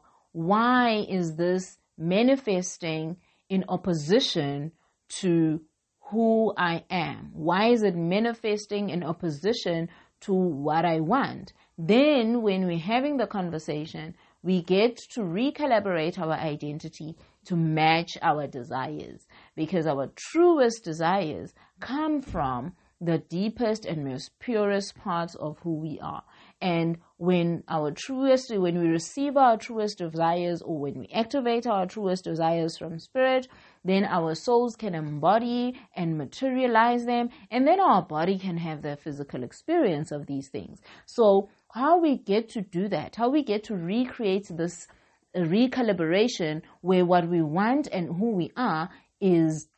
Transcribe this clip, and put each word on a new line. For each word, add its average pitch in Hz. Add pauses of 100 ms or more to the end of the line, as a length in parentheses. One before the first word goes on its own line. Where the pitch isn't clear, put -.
(300)
"Why 220
is 175
this 180 (200)
manifesting 180 (320)
in 190
opposition 160 (480)
to 160 (500)
who 220
I 170
am? 147
Why 175
is 240
it 190
manifesting 208
in 170
opposition 165 (320)
to 202
what 160
I 165
want?" 160 (240)
Then 233
when 190
we're 170
having 247
the 233
conversation, 160 (300)
we 180
get 196 (180)
to 247
recalibrate 202
our 160
identity 151 (300)
to 180
match 160 (100)
our 151
desires, 131 (300)
because 160
our 139
truest 311
desires 160 (280)
come 302
from 135 (260)
the 165
deepest 214
and 156
most 135
purest 202
parts 170
of -
who 170
we 156
are. 151 (380)
And 165 (220)
when 170
our 151
truest, 262
when 180
we 170
receive 262
our 247
truest 214
desires, 170
or 160
when 139
we -
activate 233
our 196
truest 185
desires 165
from 165
spirit, 262 (380)
then 190
our 165
souls 240
can 196
embody 220 (160)
and 165
materialize 240
them, 240 (220)
and 254
then 359
our 269
body 175
can 180
have 165
the 147
physical 143
experience 180
of 147
these 139
things. - (240)
So 196 (220)
how 302
we 311
get 214
to 226
do 185
that, 151
how 233
we 294
get 208
to 220
recreate 196
this 170 (500)
recalibration 185 (180)
where 180
what 175
we 170
want 208
and 165
who 226
we 175
are 175 (320)
is 165